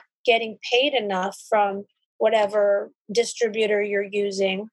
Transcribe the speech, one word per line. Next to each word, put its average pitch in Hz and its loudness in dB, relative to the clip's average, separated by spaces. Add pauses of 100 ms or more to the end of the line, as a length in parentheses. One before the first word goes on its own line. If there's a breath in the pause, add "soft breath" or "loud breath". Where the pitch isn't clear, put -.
(240)
getting 220 2 (120)
paid 269 2
enough 196 -2 (120)
from 202 0 (320)
whatever 208 2 (200)
distributor 214 0
you're 202 -2
using," 196 -2